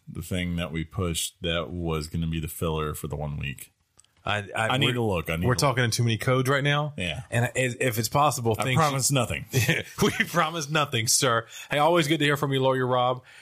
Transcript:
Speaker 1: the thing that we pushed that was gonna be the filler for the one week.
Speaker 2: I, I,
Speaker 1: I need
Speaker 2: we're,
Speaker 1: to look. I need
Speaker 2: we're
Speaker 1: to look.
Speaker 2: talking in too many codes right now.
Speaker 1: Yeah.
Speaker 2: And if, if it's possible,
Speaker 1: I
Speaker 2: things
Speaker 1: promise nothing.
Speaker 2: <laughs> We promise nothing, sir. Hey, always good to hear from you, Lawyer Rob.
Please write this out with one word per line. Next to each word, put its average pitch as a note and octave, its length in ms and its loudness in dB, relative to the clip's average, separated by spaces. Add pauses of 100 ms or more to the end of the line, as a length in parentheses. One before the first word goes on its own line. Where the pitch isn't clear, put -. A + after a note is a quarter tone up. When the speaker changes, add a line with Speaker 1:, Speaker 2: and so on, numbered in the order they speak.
Speaker 1:
the - 140 -10
thing F2 360 -4
that E2+ 140 -4
we D#2+ 120 -4
pushed E2+ 580 -4
that E2 300 -2
was E2 360 -4
gonna E2 200 -2
be E2 120 -2
the D2+ 80 -4
filler D#2 460 -4
for D#2 140 -10
the D2 80 -8
one D2 220 -6
week. C#2+ 340 -10 (540)
Speaker 2:
I, G#2 200 -2 (100)
I, A2+ 120 0
Speaker 1:
I B2+ 100 0
need C#3 100 2
Speaker 2:
we're, C3+ 60 0
Speaker 1:
to B2 80 -2
look. F#2 280 0
I E2 80 -2
need F2 100 0
Speaker 2:
we're B2 80 2
Speaker 1:
to D3 100 2
look. C#3 60 4
Speaker 2:
talking B2 140 0
in A2+ 60 0
too A#2+ 120 0
many A#2 140 2
codes B2+ 320 0
right C#3 140 0
now. D3 340 0
Speaker 1:
Yeah. F2 240 -4 (100)
Speaker 2:
And A#2+ 240 2
if, B2+ 240 0
if B2 180 0
it's A#2 120 -2
possible, C3 500 2
Speaker 1:
I - 40 0
Speaker 2:
things B2+ 140 0
Speaker 1:
promise C#3 340 2
nothing. A2 380 0
Speaker 2:
<laughs> - 540 0
We G3+ 80 4 (140)
promise D#3+ 440 -2
nothing, C#3+ 380 0
sir. A#2 400 2 (240)
Hey, C#3+ 80 2
always D#3+ 280 4
good D#3 120 2
to D3 60 2
hear D3 120 2
from C#3+ 160 0
you, C3+ 80 2
Lawyer C3 240 2
Rob. B2 380 2 (180)